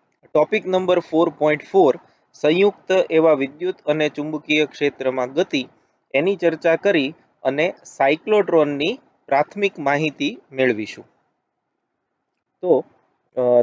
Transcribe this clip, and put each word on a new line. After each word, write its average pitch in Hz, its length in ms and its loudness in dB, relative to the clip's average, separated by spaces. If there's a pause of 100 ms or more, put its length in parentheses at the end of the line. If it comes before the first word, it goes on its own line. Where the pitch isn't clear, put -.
(340)
Topic 175 320 0
number 185 340 0
four 160 300 0
point 151 340 -2
four 170 340 2 (340)
સંયુક્ત 185 600 0 (180)
એવા 160 220 4
વિદ્યુત 147 500 -4
અને 151 260 -2
ચુંબકીય 151 580 -4
ક્ષેત્રમાં 131 680 -4
ગતિ, 143 360 -4 (460)
એની 175 220 0
ચર્ચા 165 400 0
કરી 165 380 -2 (280)
અને 143 320 -2 (100)
સાયક્લોટ્રોનની 160 1160 0 (260)
પ્રાથમિક 190 520 -4
માહિતી 143 600 -4 (140)
મેળવીશું. 113 560 -4 (1500)
તો, 165 220 2 (520)
અ, 123 260 4